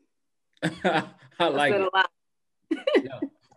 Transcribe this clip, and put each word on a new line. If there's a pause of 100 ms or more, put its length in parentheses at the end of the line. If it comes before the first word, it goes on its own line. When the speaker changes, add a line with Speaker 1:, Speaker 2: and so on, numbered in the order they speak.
(240)
Speaker 1:
<laughs>
I (340)
Speaker 2:
I
Speaker 1:
like
Speaker 2:
said
Speaker 1:
it.
Speaker 2:
a
lot. (640)
<laughs> (260)
Speaker 1:
Yeah. (380)